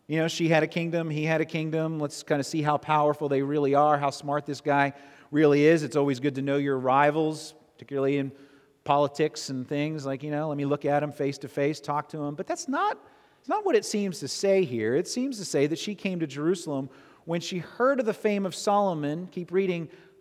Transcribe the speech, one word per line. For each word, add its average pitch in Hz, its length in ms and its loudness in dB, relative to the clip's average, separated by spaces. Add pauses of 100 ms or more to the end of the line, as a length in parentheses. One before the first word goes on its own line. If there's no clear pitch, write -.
You 151 120 -2
know, 160 80 0
she 165 220 0
had 160 120 6
a 156 60 0
kingdom, 165 420 -4
he 151 140 -2
had 160 180 2
a 160 40 2
kingdom. 160 540 -2
Let's 147 220 -6
kinda 143 220 0
see 160 180 -2
how 147 160 2
powerful 151 500 2
they 139 140 2
really 139 320 2
are, 147 240 6
how 143 140 0
smart 143 340 -4
this 143 160 -8
guy 143 320 2 (380)
really 147 340 6
is. 160 180 8
It's 135 120 -6
always 143 240 2
good 139 160 -2
to 135 80 -4
know 139 140 0
your 139 200 0
rivals, 147 800 2 (180)
particularly 139 440 -2
in 139 140 -2 (520)
politics 147 640 0
and 127 180 -6
things. 147 380 -4
Like, 135 160 -6
you 151 80 -10
know, 151 180 -4
let 147 100 -4
me 143 80 -2
look 143 200 -2
at 147 160 2
him 147 100 -4
face 139 280 -4
to 143 80 -12
face, 147 320 -2
talk 147 300 -4
to 160 100 -12
him. 147 160 -6
But - 100 -8
that's - 220 -8
not, 359 320 -2 (400)
it's - 100 -14
not 415 160 -2
what 339 100 2
it 208 80 4
seems 202 360 -4
to 143 80 -8
say 196 360 2
here. 120 320 0
It 180 120 0
seems 254 320 -6
to 185 60 -10
say 143 200 2
that 156 140 -2
she 208 160 -6
came 185 240 -6
to 160 80 -2
Jerusalem 147 640 -4 (340)
when 170 160 -4
she 185 160 -8
heard 254 420 0
of 247 60 -2
the 214 80 0
fame 202 320 0
of 180 80 -6
Solomon, 180 800 0
keep 175 200 -10
reading, 180 380 0 (320)